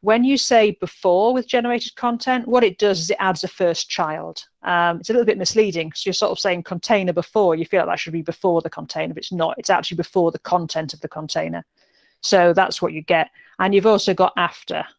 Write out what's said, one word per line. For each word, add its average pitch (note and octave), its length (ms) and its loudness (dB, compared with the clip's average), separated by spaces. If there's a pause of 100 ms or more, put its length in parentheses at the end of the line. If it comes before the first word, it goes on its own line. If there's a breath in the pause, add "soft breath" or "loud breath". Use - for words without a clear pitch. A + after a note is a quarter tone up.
When A3+ 240 4
you C#4 100 4
say A3 360 4 (100)
before F#3+ 520 2
with B3+ 140 -2
generated A#3+ 480 -2
content, A#3+ 500 -2
what A#3 200 4
it F#3 120 0
does G3 220 2
is E3 100 -8
it G3+ 120 0
adds F#3+ 240 0
a - 20 -6
first F3 420 -2
child. D#3+ 540 -6 (200)
Um, E3+ 360 2
it's - 100 -14
a A3 40 0
little A#3+ 120 4
bit G#3 120 4
misleading F3+ 520 0
'cause - 160 -10
you're F#3+ 60 -2
sort F#3 220 0
of F#3+ 60 -8
saying F3+ 240 -2
container F#3 500 -6
before. F3 420 0
You E3 80 -4
feel F3+ 160 0
like D#3+ 80 0
that F3 140 -4
should E3 100 -10
be E3 100 -6
before E3+ 400 -2
the E3 80 -8
container, D#3+ 440 -8
but D#3+ 100 -12
it's - 80 -12
not. E3 260 -2
It's - 120 -10
actually F3 260 -2
before E3+ 360 0
the - 80 -10
content D#3+ 540 -4
of D#3 60 -20
the - 80 -12
container. D#3+ 560 -8 (560)
So F3 320 4
that's F3+ 300 2
what F3+ 100 -2
you D#3 100 -10
get. D#3+ 280 0 (300 soft breath)
And F#3+ 140 2
you've G3 120 4
also G#3 280 4
got F#3 220 2
after. - 500 -4 (140)